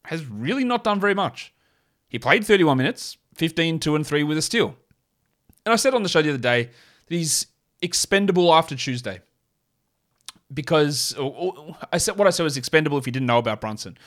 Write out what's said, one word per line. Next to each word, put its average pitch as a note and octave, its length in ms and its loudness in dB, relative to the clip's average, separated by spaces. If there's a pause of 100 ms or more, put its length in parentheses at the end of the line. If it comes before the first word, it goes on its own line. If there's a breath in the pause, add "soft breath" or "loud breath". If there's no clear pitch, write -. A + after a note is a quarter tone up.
has D#3+ 180 -8
really C3 380 -4
not A#3+ 200 -2
done G#3 140 0
very G3 160 0
much. - 380 -6 (560)
He A#2+ 100 -8
played F#3 260 2
thirty-one E3+ 340 4
minutes, - 400 -4 (160)
fifteen, E3 440 -2
two D3+ 160 -2
and D3+ 120 -2
three D3 160 0
with D3+ 160 -2
a D#3 40 -2
steal. D3+ 320 -2 (920)
And A3 60 2
I A#3 40 4
said C4 180 2
on A#3 80 0
the F#3 60 -2
show E3 140 4
the D3+ 80 0
other C#3 80 -2
day B2 260 2
that - 500 -14
he's E3 320 -2 (360)
expendable F3+ 720 2
after D#3+ 200 2
Tuesday. A#2+ 460 -8 (1300)
Because, D3 680 0
or, C#3 120 -4
or, D#3 460 -8 (160)
I F3 60 2
said, G3+ 180 -2
what G3+ 100 4
I F#3 40 6
said F3 140 0
was C#3+ 120 -2
expendable D3 400 2
if C3 100 -4
you B2+ 60 -4
didn't C3 140 -2
know A#2 100 4
about A2+ 240 0
Brunson. G#2 460 -10